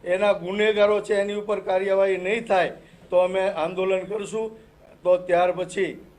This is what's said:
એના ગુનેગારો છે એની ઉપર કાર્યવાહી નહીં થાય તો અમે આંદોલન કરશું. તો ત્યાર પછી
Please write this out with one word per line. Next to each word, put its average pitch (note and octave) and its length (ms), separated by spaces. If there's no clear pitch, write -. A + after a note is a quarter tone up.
એના F#3+ 280
ગુનેગારો G#3 680
છે G#3 140
એની G3+ 200
ઉપર G#3 260
કાર્યવાહી F#3+ 560
નહીં G#3 300
થાય F3+ 260
તો F3+ 60
અમે F#3 240
આંદોલન F#3 600
કરશું. G#3 500
તો F3+ 140
ત્યાર F3+ 360
પછી F3 480